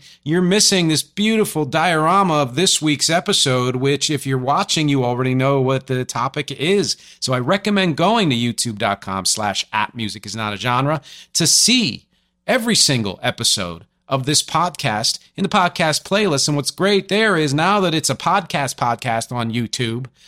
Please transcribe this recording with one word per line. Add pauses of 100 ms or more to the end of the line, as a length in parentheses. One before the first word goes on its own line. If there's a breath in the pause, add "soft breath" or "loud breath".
(220 loud breath)
you're
missing
this
beautiful
diorama
of
this
week's
episode,
which
if
you're
watching,
you
already
know
what
the
topic
is. (240 loud breath)
So
I
recommend
going
to
youtube
dot
com
slash
at
music
is
not
a
genre (320 loud breath)
to
see (400)
every
single
episode (200)
of
this
podcast (160 soft breath)
in
the
podcast
playlist.
And
what's
great
there
is
now
that
it's
a
podcast
podcast
on
YouTube, (200 loud breath)